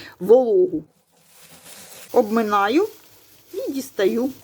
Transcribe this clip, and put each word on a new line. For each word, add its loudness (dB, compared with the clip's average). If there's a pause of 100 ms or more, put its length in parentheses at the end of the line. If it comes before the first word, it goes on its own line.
(200)
вологу. 2 (1300)
Обминаю 0 (680)
і -8
дістаю. -2 (140)